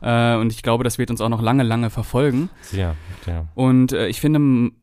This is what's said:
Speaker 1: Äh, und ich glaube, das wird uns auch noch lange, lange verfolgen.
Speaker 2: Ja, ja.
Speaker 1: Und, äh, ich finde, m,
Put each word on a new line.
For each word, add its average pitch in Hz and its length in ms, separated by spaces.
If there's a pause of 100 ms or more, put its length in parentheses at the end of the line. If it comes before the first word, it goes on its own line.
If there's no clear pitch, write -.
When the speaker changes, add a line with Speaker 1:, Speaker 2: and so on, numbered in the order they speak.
Speaker 1:
Äh, 117 380
und 113 120
ich - 120
glaube, 117 200
das 120 140
wird 120 140
uns 110 100
auch 110 80
noch 117 140
lange, 123 180
lange 117 300
verfolgen. 131 580 (220)
Speaker 2:
Ja, 90 240 (320)
ja. 85 260
Speaker 1:
Und, 127 400
äh, 104 140
ich - 140
finde, 151 160
m, 131 340 (120)